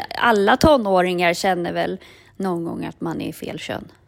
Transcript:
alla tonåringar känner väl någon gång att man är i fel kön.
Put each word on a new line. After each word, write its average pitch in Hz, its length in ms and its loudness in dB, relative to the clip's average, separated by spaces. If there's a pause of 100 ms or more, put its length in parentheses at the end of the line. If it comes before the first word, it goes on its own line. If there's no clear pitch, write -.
(180)
alla 220 380 4
tonåringar 185 800 4
känner 175 380 -2
väl 175 260 -4 (380)
någon 175 280 -4
gång 170 200 -8
att 165 160 -12
man 165 200 -6
är 165 80 -8
i 160 40 -8
fel - 260 -10
kön. - 260 -10 (240)